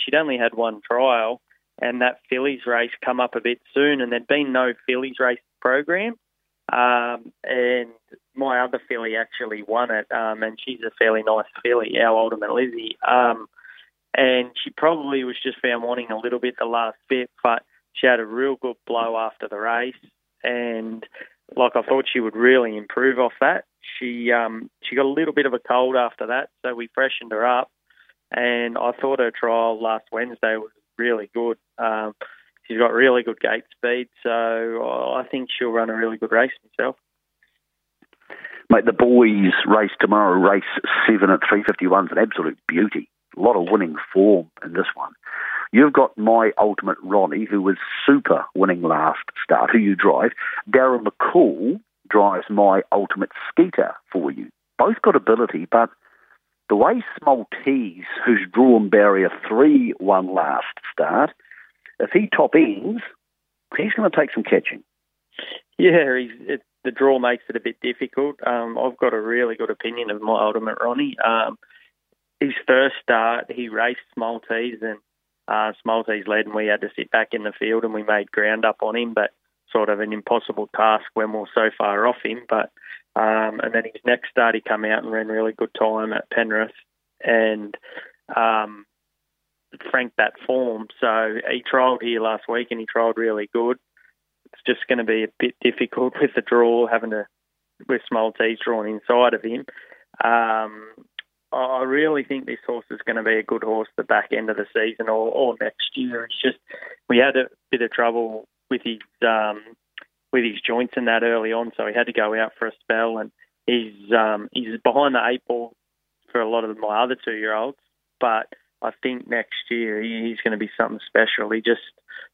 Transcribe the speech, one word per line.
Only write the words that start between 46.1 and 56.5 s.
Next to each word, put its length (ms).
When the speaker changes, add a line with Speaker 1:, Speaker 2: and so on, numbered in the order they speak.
Speaker 2:
My 400
Ultimate 460
Ronnie, 480
who 100
was 160
super 380
winning 280
last 360
start, 300
who 60
you 180
drive. 340
Darren 340
McCall 760
drives 400
My 340
Ultimate 380
Skeeter 440
for 180
you. 200
Both 240
got 140
ability, 540
but 200